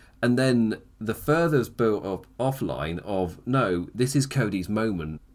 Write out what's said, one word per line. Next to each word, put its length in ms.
And 180
then 380
the 140
further's 560
built 340
up 220
offline 640
of, 420
no, 480
this 200
is 120
Cody's 420
moment. 540